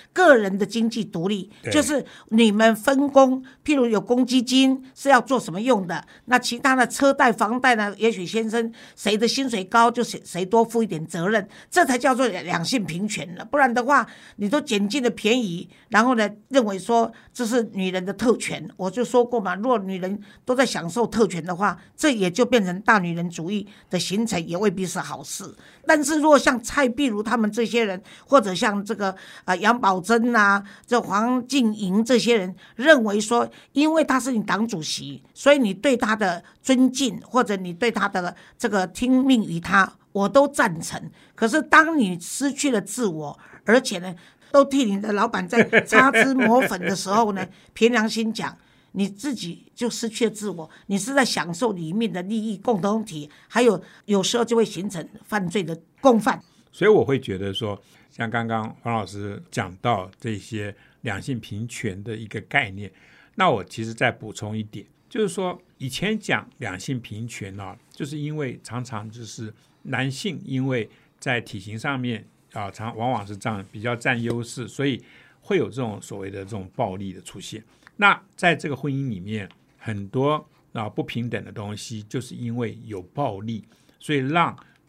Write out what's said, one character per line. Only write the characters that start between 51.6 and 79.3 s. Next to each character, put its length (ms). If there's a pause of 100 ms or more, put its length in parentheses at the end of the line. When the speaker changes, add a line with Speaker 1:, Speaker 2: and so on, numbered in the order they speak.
Speaker 1:
里 200
面 200
的 100
利 200
益 160
共 220
同 240
体， 260 (180)
还 140
有， 200 (220)
有 180
时 140
候 80
就 100
会 100
形 240
成 200 (160)
犯 240
罪 160
的 160 (200)
共 200
犯。 200 (300)
Speaker 2:
所 160
以 40
我 140
会 160
觉 180
得 160
说， 260 (300)
像 180
刚 200
刚 200 (140)
黄 100
老 140
师 420
讲 280
到 420
这 180
些 380 (280)
两 200
性 160
平 300
权 340
的 140
一 100
个 140
概 280
念， 220 (460)
那 120
我 140
其 220
实 100
再 160
补 220
充 260
一 20
点， 240 (240)
就 120
是 80
说 280 (220)
以 100
前 300
讲 300 (100)
两 200
性 200
平 300
权 320
啊， 160 (160)
就 120
是 140
因 180
为 280
常 200
常 240
就 140
是 320 (280)
男 280
性 340
因 220
为 240 (300)
在 200
体 200
型 180
上 200
面 280 (260)
啊， 200
常， 240
往 160
往 120
是 120
占， 340
比 100
较 140
占 260
优 220
势， 240
所 180
以 160 (400)
会 160
有 100
这 140
种 220
所 160
谓 100
的 160
这 60
种 240
暴 220
力 160
的 80
出 180
现。 240 (340)
那 240 (140)
在 220
这 120
个 60
婚 180
姻 160
里 120
面， 280 (300)